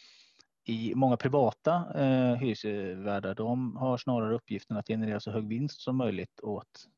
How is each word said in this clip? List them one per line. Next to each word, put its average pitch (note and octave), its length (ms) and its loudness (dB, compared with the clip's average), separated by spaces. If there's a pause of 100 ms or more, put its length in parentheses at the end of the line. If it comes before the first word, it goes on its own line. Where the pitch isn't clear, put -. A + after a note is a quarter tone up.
(640)
I A2+ 300 -2
många C3 220 4
privata, D3 840 2
eh, B2+ 340 4
hyresvärdar, G2+ 1000 -2
de A#2 420 -2
har C3 200 0
snarare A#2 380 0
uppgiften G#2+ 420 -4
att G2+ 100 -4
generera A2 340 -2
så G#2+ 100 -8
hög G#2+ 180 -2
vinst B2+ 320 -4
som C3 160 -2
möjligt G2+ 440 -2
åt - 580 -8